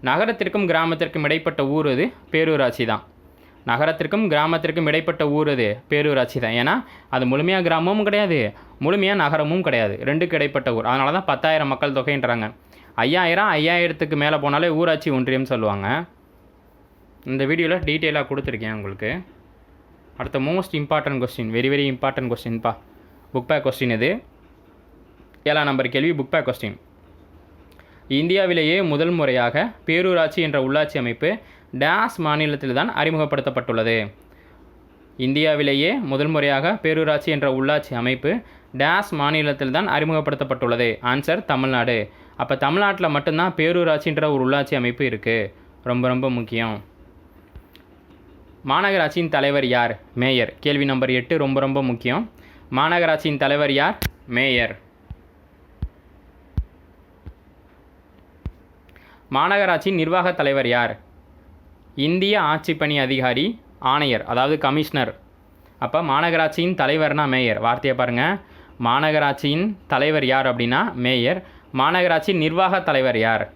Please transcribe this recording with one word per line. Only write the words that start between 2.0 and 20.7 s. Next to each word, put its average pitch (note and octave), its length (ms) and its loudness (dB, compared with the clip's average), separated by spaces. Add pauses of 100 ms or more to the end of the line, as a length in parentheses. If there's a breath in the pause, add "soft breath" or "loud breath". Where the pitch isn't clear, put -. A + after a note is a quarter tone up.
பேரூராட்சி D3 580 2
தான். G#2+ 120 -2 (680 loud breath)
நகரத்திற்கும் D#3 640 0
கிராமத்திற்கும் D#3 580 0
இடைப்பட்ட D#3 340 -2 (140)
ஊர் D3+ 160 0
அது B2 140 0 (240)
பேரூராட்சி C#3+ 520 0
தான். A2+ 180 -2
ஏன்னா, D3+ 140 2 (400 loud breath)
அது B2+ 160 2
முழுமையா E3+ 360 2
கிராமமும் F3 400 2
கிடையாது, G3+ 320 0 (460 loud breath)
முழுமையா G3 380 2
நகரமும் D#3 440 0
கிடையாது, A2+ 280 0 (140)
ரெண்டுக்கு E3 300 0
இடைப்பட்ட C#3 380 0
ஊர். A2+ 140 -2
அதனால C3+ 260 2
தான் F#3+ 140 -4
பத்தாயிரம் D3+ 420 2
மக்கள் C#3 240 -2
தொகைன்றாங்க. A#2+ 500 -2 (580 loud breath)
ஐயாயிரம், F3 520 2
ஐயாயிரத்துக்கு D#3+ 680 0
மேல D3+ 200 2
போனாலே D3 260 2 (100)
ஊராட்சி E3 380 0
ஒன்றியம் C3 340 0
சொல்லுவாங்க. G#2 360 -2 (1400)
இந்த C3+ 200 -2
வீடியோல E3 240 0 (120)
டீட்டெயிலா D3+ 420 0
கொடுத்துருக்கேன் A#2 480 -6
உங்களுக்கு. G2+ 340 -8 (1080)
அடுத்த B2+ 260 -4
most F#3 320 -4